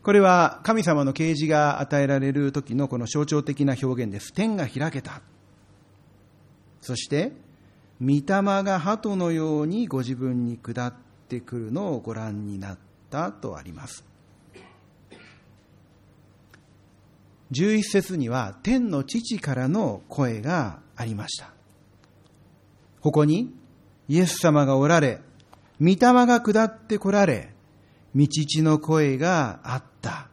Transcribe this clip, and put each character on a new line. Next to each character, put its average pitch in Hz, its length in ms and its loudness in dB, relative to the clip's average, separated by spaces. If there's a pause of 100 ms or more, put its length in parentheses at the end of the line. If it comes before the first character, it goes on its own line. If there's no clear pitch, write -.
こ 208 120 2
れ 202 80 8
は 180 420 6
神 220 200 0
様 151 200 2
の 170 100 0
啓 160 220 0
示 151 100 -2
が 151 360 2
与 143 220 0
え 139 40 2
ら 139 120 2
れ 139 120 0
る 139 200 0
時 143 220 -6
の 139 140 0
こ 131 100 -6
の 120 80 -4
象 147 200 -2
徴 147 180 0
的 143 220 -2
な 131 160 2
表 127 240 -2
現 101 60 -8
で 101 80 -10
す。 - 140 -16
天 214 220 -2
が 160 120 -4
開 151 240 -4
け 139 100 -8
た。 - 200 -16 (1600)
そ 127 140 -8
し - 120 -10
て、 180 260 -2 (680)
御 127 60 -2
霊 143 160 2 (400)
が 190 160 0
鳩 202 380 -2
の 175 140 -2
よ 156 300 -2
う 151 60 -2
に 208 200 -2
ご 135 120 -4
自 127 160 -4
分 123 300 -4
に 120 120 -6
下 123 300 -8
っ 120 60 -8 (340)
て 120 140 -8
く - 160 -12
る 110 140 -8
の 180 220 -4
を 120 60 -4
ご 110 140 -10
覧 107 340 -8
に 101 100 -10
な 98 180 -12
っ - 20 -20 (320)
た 165 220 -6
と 92 260 -12
あ 71 40 -16
り 82 120 -18
ま - 140 -16
す。 - 180 -20 (3500)
十 190 240 2
一 214 80 2
節 185 320 -2
に 127 140 -4
は、 117 340 -4
天 240 260 0
の 139 140 -2
父 226 360 -6
か 139 140 -6
ら 127 140 -2
の 156 400 -2
声 117 340 -4
が 135 380 -4 (160)
あ 117 80 -10
り 113 100 -6
ま 104 140 -8
し - 100 -10
た。 - 140 -18 (1500)
こ 151 100 0
こ 151 140 4
に、 180 280 0 (540)
イ 151 120 2
エ 185 60 6
ス - 140 -4
様 151 260 4
が 135 120 4
お 143 100 4
ら 165 140 6
れ、 127 180 0 (640)
御 165 80 6
霊 190 80 4
が 247 440 6
下 214 220 2
っ 220 160 -4
て 208 180 -6
こ 196 140 -2
ら 202 140 4
れ、 120 280 -2 (640)
御 143 100 6
父 156 380 -2
の 156 160 4
声 151 400 2
が 151 440 0
あ 127 140 -8
っ - 60 -10 (180)
た。 - 320 -10